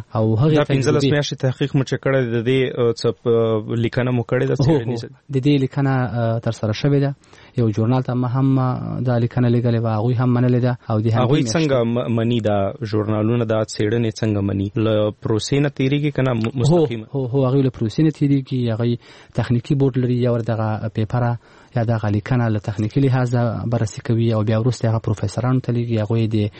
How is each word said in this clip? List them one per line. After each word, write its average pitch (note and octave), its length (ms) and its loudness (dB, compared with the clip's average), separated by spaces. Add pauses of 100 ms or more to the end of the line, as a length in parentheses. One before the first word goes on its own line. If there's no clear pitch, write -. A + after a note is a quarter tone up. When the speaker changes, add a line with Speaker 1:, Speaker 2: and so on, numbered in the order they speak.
(160)
Speaker 1:
او A2 200 2
هغې D3+ 200 2
Speaker 2:
دا D3 80 2
پنځلس C#3 400 0
Speaker 1:
تجربې C#3 120 2
Speaker 2:
میاشتې C#3+ 200 -2
تحقیق C3+ 400 -2
مو C3+ 80 2
چې C3 200 -4
کړی C3+ 200 2
دی، A#2 120 -2
د A#2+ 120 0
دې، C3 140 2 (380)
څه - 80 -2 (160)
په A#2+ 80 2 (520)
لیکنه B2 280 -2
مو A#2+ 200 0
کړې C3 180 2
ده؟ C3+ 100 0
Speaker 1:
هو، A#2 60 2
هو. D3+ 140 4
Speaker 2:
څېړنیزه؟ A#2+ 280 -6 (220)
Speaker 1:
د C3+ 160 -4
دې D3 180 4
لیکنه، C3+ 300 0 (520)
تر A2+ 60 0
سره G#2+ 200 -4
شوې C#3+ 340 0
ده. C#3 100 -4 (420)
یو A#2 140 2
ژورنال A2+ 300 0
ته B2+ 120 -4
ما B2 220 -2
هم، C3+ 140 2 (540)
دا B2 140 2
لیکنه A#2+ 320 2
لیږلې A#2 320 2
وه، A2+ 160 -2
هغوی A#2 180 0
هم B2+ 220 0
منلې B2 240 2
ده. B2 160 0 (120)
او A2 100 0
د A2 80 0
همدې A2+ 60 2
Speaker 2:
هغوی C3 280 2
Speaker 1:
میاشتې A2+ 120 -2
Speaker 2:
څنګه D3+ 300 2
م-، A#2 340 -2
مني A#2 220 0
دا G#2 200 0 (240)
ژورنالونه، G#2+ 640 0
دا A2 140 0 (140)
څېړنې A2+ 460 0
څنګه G#2 200 0 (100)
مني؟ G2 280 -2
له G#2+ 340 2
پروسې A#2 540 -2
نه C#3 40 -2
تیریږي C#3+ 460 -2
که C3+ 60 0
نه C3 120 0
م-، A2+ 280 -2
مستقیمه؟ C#3 440 2 (100)
Speaker 1:
هو، C#3 40 -2
هو، B2+ 80 -4
هو، C3 200 0
هغوی C#3 140 2
له C3 80 2
پروسې A#2 300 -2
نه D#3 100 4
تیریږي. C3+ 640 0
هغوی A#2+ 260 0 (340)
تخنیکي B2 420 0
بورډ C3+ 220 2
لري، B2 240 0
یا A#2+ 100 2
ور A#2+ 100 0
دغه A2 460 -2
پیپره A#2+ 500 -2 (380)
یا A#2+ 80 2
دغه A2 260 0
لیکنه A#2 380 0
له G#2+ 120 0
تخنیکي A2 400 -2
لحاظه A#2+ 680 0
بررسي A2+ 340 -2
کوي A2+ 320 0
او G#2+ 100 0
بیا A2 160 2
وروسته A#2 300 0
هغه A2 100 0
پروفیسرانو A#2 600 -2
ته B2 140 -2
لیږي. A#2 280 0
هغوی A2+ 260 0
د A2 80 -2 (240)